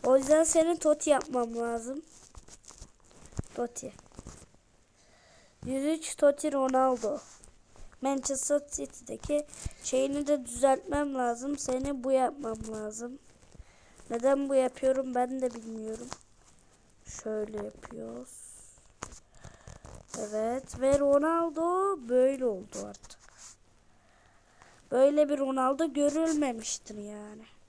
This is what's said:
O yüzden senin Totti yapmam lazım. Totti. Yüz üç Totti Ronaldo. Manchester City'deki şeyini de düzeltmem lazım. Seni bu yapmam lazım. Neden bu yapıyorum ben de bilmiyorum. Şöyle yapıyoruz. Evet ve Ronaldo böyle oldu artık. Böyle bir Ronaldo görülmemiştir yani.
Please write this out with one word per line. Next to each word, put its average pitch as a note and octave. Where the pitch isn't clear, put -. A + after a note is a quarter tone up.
O C4
yüzden D4
senin E4
Totti D4+
yapmam B3+
lazım. A#3
Totti. A#3+
Yüz C4+
üç D#4+
Totti C#4+
Ronaldo. C4
Manchester C4+
City'deki C#4+
şeyini C#4
de C#4
düzeltmem C#4
lazım. B3
Seni C4
bu C4+
yapmam C4
lazım. A3
Neden C4+
bu C#4
yapıyorum C4
ben B3
de B3
bilmiyorum. A3
Şöyle G#3+
yapıyoruz. A3+
Evet A3+
ve C4+
Ronaldo E4
böyle B3+
oldu G#3
artık. -
Böyle C#4+
bir C#4+
Ronaldo C4+
görülmemiştir C#4+
yani. G#3